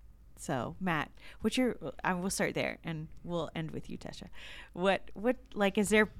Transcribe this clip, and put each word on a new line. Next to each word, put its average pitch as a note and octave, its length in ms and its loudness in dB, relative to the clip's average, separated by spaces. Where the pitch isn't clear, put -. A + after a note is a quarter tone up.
So, C3+ 440 -4
Matt, D#3+ 300 0
what's A3 140 2
your, B3+ 220 2
I F#3 120 2
will F#3 160 0
start F3 240 2
there, - 280 -2
and D#3+ 240 -6
we'll E3+ 320 -2
end D#3+ 140 -4
with - 220 -8
you, - 80 -6
Tesha. - 260 -10
What, F#3 400 2
what, A#3 220 2
like, G3+ 240 4
is G3+ 120 6
there G#3+ 200 8